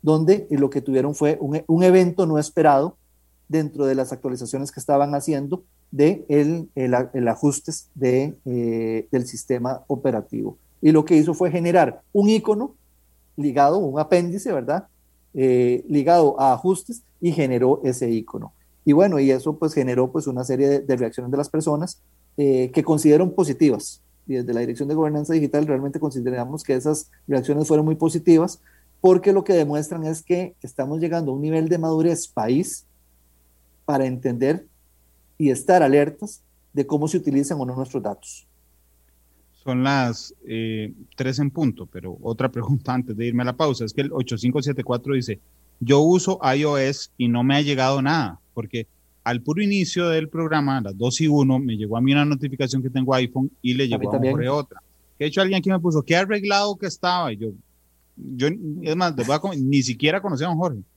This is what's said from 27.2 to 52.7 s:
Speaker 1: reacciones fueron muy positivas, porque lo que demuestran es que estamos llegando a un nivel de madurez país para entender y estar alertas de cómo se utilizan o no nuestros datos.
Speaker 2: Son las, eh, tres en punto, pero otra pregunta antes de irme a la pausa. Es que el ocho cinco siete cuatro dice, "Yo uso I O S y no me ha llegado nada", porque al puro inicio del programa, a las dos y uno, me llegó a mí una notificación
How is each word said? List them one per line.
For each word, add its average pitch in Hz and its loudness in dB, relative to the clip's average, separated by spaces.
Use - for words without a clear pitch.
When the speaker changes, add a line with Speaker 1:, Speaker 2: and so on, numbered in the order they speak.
Speaker 1:
reacciones 143 0
fueron 151 4
muy 156 2
positivas, 165 2
porque 185 6
lo 190 2
que 196 2
demuestran 156 0
es 156 -6
que 180 -4
estamos 139 -6
llegando 165 -2
a - -4
un 139 -6
nivel 160 0
de 175 0
madurez 160 0
país 127 -2
para 139 0
entender 131 -2
y 151 2
estar 160 4
alertas 147 2
de 139 -2
cómo 151 -2
se 165 -4
utilizan 143 -2
o 127 -4
no 127 -8
nuestros 127 -6
datos. - -12
Speaker 2:
Son 127 -2
las, 131 -2
eh, 110 -6
tres 131 -4
en 143 0
punto, 131 -4
pero 90 -14
otra 117 -4
pregunta 127 -4
antes 123 -4
de 117 -4
irme 120 -2
a 123 -2
la 123 -4
pausa. 139 -2
Es 107 -10
que 143 -2
el 139 -4
ocho 123 -4
cinco 127 -2
siete 135 -4
cuatro 123 -4
dice, 117 -4
"Yo 139 4
uso 180 2
I 143 0
O 147 0
S 135 -2
y 123 0
no 120 2
me 135 2
ha 147 2
llegado 135 0
nada", 135 -2
porque 113 -8
al 120 -2
puro 156 -4
inicio 180 -2
del 160 -2
programa, 151 -2
a - -2
las 98 -8
dos 123 -2
y 156 2
uno, 135 4
me 123 -4
llegó 107 -4
a 117 0
mí 135 4
una 147 4
notificación 135 -4